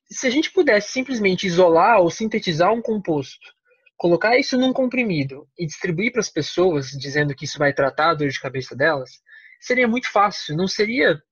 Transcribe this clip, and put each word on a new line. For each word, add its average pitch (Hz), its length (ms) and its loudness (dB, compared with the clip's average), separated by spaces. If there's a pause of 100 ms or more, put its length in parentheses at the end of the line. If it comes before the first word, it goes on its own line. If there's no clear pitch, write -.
(100)
se 262 160 -6
a 247 40 2
gente 294 200 0
pudesse 240 400 2
simplesmente 214 560 -2
isolar 180 540 4
ou 165 100 4
sintetizar 202 640 0
um 233 100 -2
composto, 175 720 -6 (420)
colocar 175 400 2
isso 269 220 0
num 254 140 2
comprimido 196 720 -2 (100)
e 175 80 -6
distribuir 180 460 -4
pras - 180 -4
pessoas, 156 600 0
dizendo 139 440 -4
que 147 120 -10
isso - 120 -10
vai 143 160 2
tratar 151 380 0
a 165 40 2
dor 147 140 -2
de 131 120 -6
cabeça 127 340 -8
delas, 135 460 -2 (400)
seria 247 260 0
muito 233 240 -2
fácil, 196 460 0
não 185 100 0
seria 214 640 0